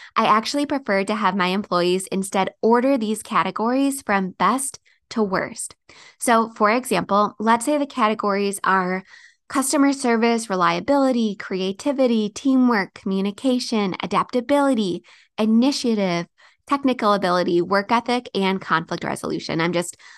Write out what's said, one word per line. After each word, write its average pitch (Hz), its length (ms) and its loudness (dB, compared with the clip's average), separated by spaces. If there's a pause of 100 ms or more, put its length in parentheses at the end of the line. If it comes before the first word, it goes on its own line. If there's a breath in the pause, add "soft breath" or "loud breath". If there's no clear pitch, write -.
(140 loud breath)
I 226 120 2
actually 220 380 0
prefer 269 380 -2
to 208 140 -4
have 196 180 0
my 180 140 0
employees 185 580 0
instead 190 560 -2
order 247 340 4
these 214 240 -2
categories 240 800 -2
from 196 300 -2
best 226 480 -2 (320 soft breath)
to 233 100 -4
worst. 185 540 -4 (460 loud breath)
So, 226 300 2
for 214 200 2
example, 208 680 0
let's 226 240 2
say 294 140 0
the 285 60 0
categories 208 760 -2
are 185 400 0 (460 loud breath)
customer 277 440 2
service, 233 560 0
reliability, 214 880 0
creativity, 214 920 -2
teamwork, 240 640 2
communication, 202 1080 -2
adaptability, 220 1040 0 (340 soft breath)
initiative, 220 880 2 (400 soft breath)
technical 254 460 0
ability, 180 500 2
work 196 300 0
ethic, 240 420 -2
and 190 260 0
conflict 170 440 -4
resolution. - 560 -4
I'm 170 120 0
just 175 240 -4 (220 loud breath)